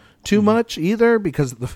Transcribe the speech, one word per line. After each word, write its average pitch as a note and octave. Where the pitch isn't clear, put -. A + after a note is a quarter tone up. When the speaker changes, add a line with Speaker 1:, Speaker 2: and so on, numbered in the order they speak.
Speaker 1:
too G3+
Speaker 2:
Mm-hmm. G#3
Speaker 1:
much A3+
either A3+
because D3
of A2+
the, B2